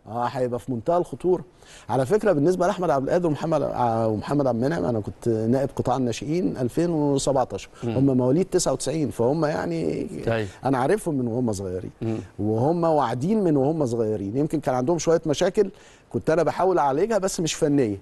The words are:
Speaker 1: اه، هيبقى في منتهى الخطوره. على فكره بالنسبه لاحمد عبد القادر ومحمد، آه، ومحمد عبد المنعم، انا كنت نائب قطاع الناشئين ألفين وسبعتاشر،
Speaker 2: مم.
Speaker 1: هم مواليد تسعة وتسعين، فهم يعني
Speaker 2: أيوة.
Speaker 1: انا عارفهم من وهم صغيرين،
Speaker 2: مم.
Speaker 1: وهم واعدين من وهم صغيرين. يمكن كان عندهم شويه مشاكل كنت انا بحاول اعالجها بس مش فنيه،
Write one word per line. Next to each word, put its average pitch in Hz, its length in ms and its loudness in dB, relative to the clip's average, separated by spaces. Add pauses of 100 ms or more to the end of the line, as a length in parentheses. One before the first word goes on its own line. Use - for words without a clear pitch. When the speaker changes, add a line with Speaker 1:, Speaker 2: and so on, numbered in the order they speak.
Speaker 1:
اه، 120 180 -2
هيبقى 123 340 -2
في - 120 -8
منتهى 131 260 0
الخطوره. 175 460 0 (460)
على 127 160 0
فكره 127 260 2
بالنسبه 175 360 2
لاحمد 185 220 0
عبد 139 180 0
القادر 175 200 2
ومحمد، 151 340 0
آه، 113 460 0
ومحمد 131 400 0
عبد 117 160 0
المنعم، 170 220 -2
انا 117 140 0
كنت - 300 -6
نائب 117 460 2
قطاع 123 220 0
الناشئين 135 600 -2
ألفين 160 320 0
وسبعتاشر، 139 800 0 (140)
Speaker 2:
مم. 120 80 -2
Speaker 1:
هم 131 260 4
مواليد 131 280 4
تسعة 170 280 0
وتسعين، 139 360 -2
فهم 147 360 0
يعني 165 640 -2 (200)
Speaker 2:
أيوة. 113 200 0 (180)
Speaker 1:
انا 135 120 0
عارفهم 156 380 0
من 127 120 -2
وهم 117 260 0
صغيرين، 92 380 -6 (100)
Speaker 2:
مم. 113 160 -2 (220)
Speaker 1:
وهم 120 440 0
واعدين 151 600 0
من 160 140 2
وهم 147 280 2
صغيرين. 107 520 -2
يمكن 151 220 -2
كان 131 160 -2
عندهم 131 220 0
شويه 165 280 2
مشاكل 190 460 0 (420)
كنت - 160 -2
انا 165 140 4
بحاول 170 360 2
اعالجها 156 380 2
بس 190 220 -2
مش 160 140 -2
فنيه، 139 480 2